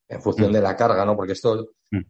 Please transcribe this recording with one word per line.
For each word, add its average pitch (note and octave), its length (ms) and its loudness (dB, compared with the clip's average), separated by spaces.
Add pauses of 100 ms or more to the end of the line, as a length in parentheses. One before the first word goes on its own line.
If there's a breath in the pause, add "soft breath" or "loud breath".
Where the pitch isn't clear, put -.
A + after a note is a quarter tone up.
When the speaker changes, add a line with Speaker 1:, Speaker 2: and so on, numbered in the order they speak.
Speaker 1:
Mm. A2+ 60 -12
Speaker 2:
en - 80 -12
función G#2 280 2
Speaker 1:
Mm. G#2+ 40 2
Speaker 2:
de G#2+ 60 4
la F#2+ 160 0
carga, G#2+ 300 2
¿no? G#2 100 2
Porque F#2+ 160 -4
esto, A2 380 -2 (200)
Speaker 1:
Mm. F#2+ 200 -2